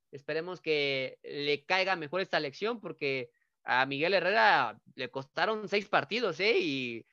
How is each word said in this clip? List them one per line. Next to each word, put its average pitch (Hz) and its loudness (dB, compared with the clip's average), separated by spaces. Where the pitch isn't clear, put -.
esperemos 156 -8
que 139 0
le 143 -2
caiga 185 2
mejor 165 -4
esta 180 -2
lección, 196 -4
porque 139 -6
a 127 2
Miguel 143 0
Herrera 170 4
le 127 -8
costaron 190 -4
seis 202 -2
partidos, 185 0
¿eh? 208 2
Y, 131 -2